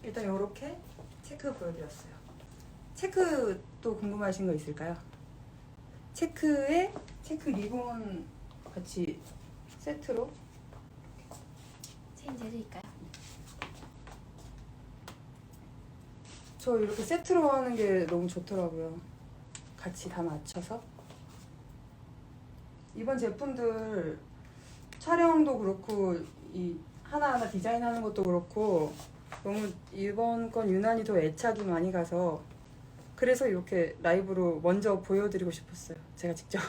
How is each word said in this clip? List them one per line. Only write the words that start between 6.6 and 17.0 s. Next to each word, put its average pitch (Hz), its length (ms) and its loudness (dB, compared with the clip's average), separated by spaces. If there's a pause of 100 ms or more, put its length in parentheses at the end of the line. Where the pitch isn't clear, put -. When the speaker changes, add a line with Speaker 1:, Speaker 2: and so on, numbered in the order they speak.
Speaker 1:
체크 311 280 -4
리본 220 760 -2 (480)
같이 180 460 -4 (600)
세트로. 269 500 -2 (1900)
Speaker 2:
체인지 254 300 -10
해드릴까요? 220 380 -8 (3750)
Speaker 1:
저 240 200 4
이렇게 214 260 2